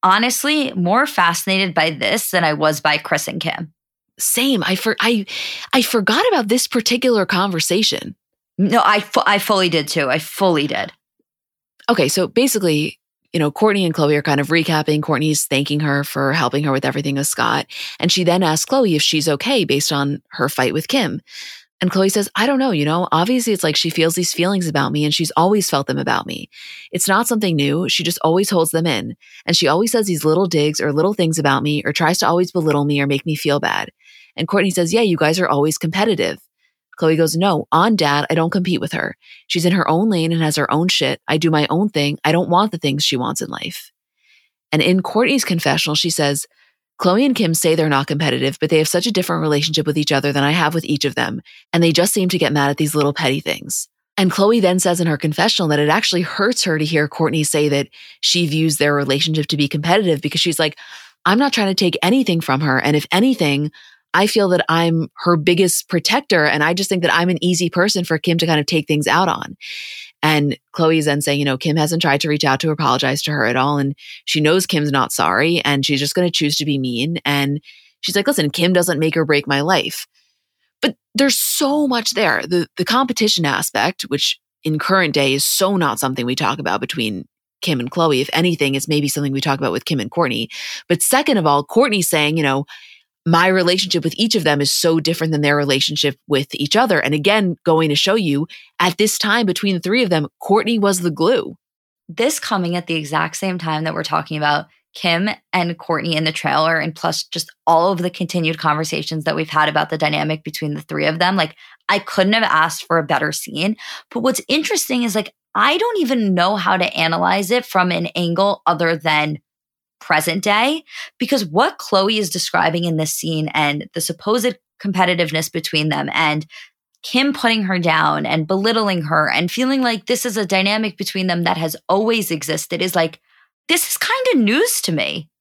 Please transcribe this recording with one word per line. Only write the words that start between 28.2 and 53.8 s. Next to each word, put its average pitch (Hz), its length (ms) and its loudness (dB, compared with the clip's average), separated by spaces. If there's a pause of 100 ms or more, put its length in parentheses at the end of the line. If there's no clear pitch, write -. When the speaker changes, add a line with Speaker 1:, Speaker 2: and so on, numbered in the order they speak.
Speaker 2:
always 180 260 2
holds 165 220 2
them 165 160 0
in. 117 300 -4 (280)
And 170 100 0
she 156 140 2
always 190 240 2
says 220 140 0
these 160 180 -2
little 165 220 4
digs 151 340 0
or 143 140 0
little 175 180 2
things 165 260 0
about 143 240 2
me 147 220 0
or 147 80 -2
tries 170 260 0
to - 100 0
always 170 240 2
belittle 147 340 2
me 143 140 0
or 139 60 0
make 139 200 -2
me 156 80 -2
feel 143 260 0
bad." 50 300 -2 (440)
And 165 140 -6
Kourtney 196 240 0
says, 170 220 0
"Yeah, 233 80 2
you 175 160 2
guys 160 200 2
are 180 100 0
always 147 280 2
competitive." 165 640 -2 (600)
Khloé 160 200 4
goes, 160 180 2
"No, 180 340 2
on 202 260 4
Dad, 147 340 2
I 160 40 0
don't 165 140 2
compete 180 320 0
with - 120 -6
her. - 240 -6 (320)
She's 175 180 0
in 175 60 4
her 190 140 2
own 180 220 2
lane 165 240 2
and 165 80 0
has 151 160 0
her 143 140 0
own 165 180 2
shit. 135 400 0
I 147 80 2
do 160 140 2
my 151 180 2
own 202 220 0
thing. 147 340 -2
I 156 80 2
don't 170 160 0
want 190 220 2
the 165 80 -6
things 143 260 0
she 139 120 0
wants - 260 -4
in - 80 -6
life." - 400 -10 (840)
And 151 80 2
in 185 220 4
Kourtney's 247 420 0
confessional, 156 520 -2
she 170 120 0
says, 143 380 -2 (540)
"Khloé 208 260 4
and 262 80 2
Kim 165 200 0
say 160 200 2
they're 160 140 2
not 139 180 2
competitive, 143 540 -2
but 156 100 -2
they 160 80 4
have 156 80 2
such 180 180 0
a 233 80 -2
different 175 300 -2
relationship 151 420 0
with 151 140 0
each 151 140 0
other 143 200 0
than 139 120 0
I 147 80 2
have 165 220 0
with 165 100 -2
each 143 200 -2
of 135 120 -2
them. - 260 -4 (300)
And 170 100 4
they 170 80 6
just 170 240 2
seem 185 140 0
to 175 100 0
get 151 140 0
mad 143 180 2
at 143 60 -2
these 147 180 0
little 147 180 2
petty 147 280 -2
things." - 480 -6 (280)